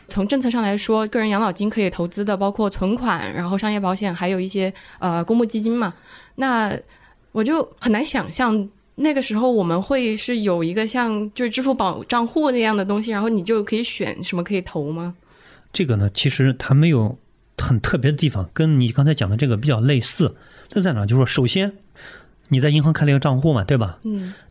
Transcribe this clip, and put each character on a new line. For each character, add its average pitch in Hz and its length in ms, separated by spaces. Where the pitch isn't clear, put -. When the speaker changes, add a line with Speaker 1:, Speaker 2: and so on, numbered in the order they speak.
Speaker 1:
从 202 220
政 277 100
策 247 120
上 233 120
来 202 140
说， 220 300
个 214 120
人 214 120
养 202 100
老 220 100
金 202 200
可 220 100
以 190 80
投 175 180
资 202 160
的 202 140
包 196 160
括 208 160
存 196 260
款， 190 380
然 175 160
后 190 80
商 214 160
业 208 80
保 185 140
险， 190 200
还 180 140
有 190 100
一 185 80
些， 190 260
呃， 170 260
公 220 100
募 233 100
基 220 180
金 226 140
嘛。 208 180
那 226 420
我 220 100
就 294 220
很 240 100
难 220 140
想 233 260
象， 220 380
那 294 180
个 269 80
时 220 140
候 254 140
我 220 120
们 170 180
会 233 360
是 233 240
有 180 220
一 170 120
个 220 120
像， 214 460
就 247 120
是 233 60
支 262 120
付 269 100
宝 190 320
账 240 220
户 302 240
那 247 100
样 220 160
的 196 80
东 202 160
西， 220 120
然 202 100
后 226 60
你 214 140
就 208 200
可 208 120
以 220 80
选 - 400
什 180 140
么 175 60
可 180 120
以 190 60
投 156 320
吗？ 170 220
Speaker 2:
这 180 140
个 117 100
呢， 101 160
其 - 160
实 131 260
它 - 200
没 151 140
有 120 280
很 117 240
特 - 160
别 127 140
的 147 60
地 151 120
方， 95 240
跟 156 280
你 120 100
刚 139 140
才 156 100
讲 95 160
的 107 60
这 139 100
个 117 100
比 110 100
较 120 140
类 131 200
似。 - 360
这 - 140
在 180 100
哪？ 104 140
就 110 80
是 131 60
说， 127 60
首 123 200
先 196 260
你 135 100
在 135 100
银 151 140
行 160 100
开 156 120
了 143 80
一 - 20
个 139 60
账 131 200
户 160 120
嘛， 110 100
对 135 140
吧？ 101 260
Speaker 1:
嗯。 202 320